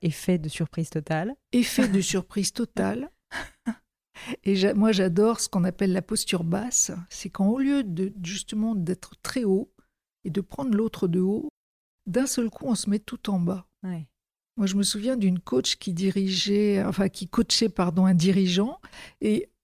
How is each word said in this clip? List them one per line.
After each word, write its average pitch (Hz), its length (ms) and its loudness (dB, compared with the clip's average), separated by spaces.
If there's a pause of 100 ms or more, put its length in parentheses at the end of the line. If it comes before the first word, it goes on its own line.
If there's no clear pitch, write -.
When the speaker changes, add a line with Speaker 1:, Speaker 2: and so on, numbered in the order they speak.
Speaker 1:
effet 175 380 0
de 156 100 -4
surprise - 400 -4
totale. 160 460 -4 (160)
Speaker 2:
Effet 247 380 4
de 190 120 4
surprise 190 500 -2
totale. 220 600 -4 (180)
<laughs> - 1120 -12
Et 196 120 2
j'a-, 196 180 2
moi, 214 180 4
j'adore 196 500 4
ce - 60 -4
qu'on 185 160 0
appelle 185 300 0
la 185 80 0
posture 190 420 -2
basse. 190 460 0 (200)
C'est - 200 -12
quand, 196 200 2
au 247 100 0
lieu 277 240 2
de, 190 280 -4 (120)
justement, 214 500 -4
d'être 180 480 -4
très - 220 -4
haut 196 280 0 (520)
et 170 80 -8
de 196 100 -4
prendre 254 340 -4
l'autre 214 320 -2
de 175 120 0
haut, 208 300 -2 (580)
d'un 240 180 0
seul 233 240 -2
coup, - 160 -14
on 254 80 0
se - 160 -4
met 196 80 0
tout - 320 -8
en 190 100 0
bas. 180 280 -4 (160)
Speaker 1:
Ouais. 175 240 -8 (500)
Speaker 2:
Moi, 208 80 0
je 190 100 0
me 202 80 4
souviens 214 320 -2
d'une 185 240 2
coach - 380 -2
qui 190 160 -6
dirigeait, 196 920 2
enfin, 190 240 0
qui - 220 -6
coachait, - 400 2
pardon, 180 360 2
un 190 80 6
dirigeant. 190 680 4 (400)
Et 214 280 0 (140)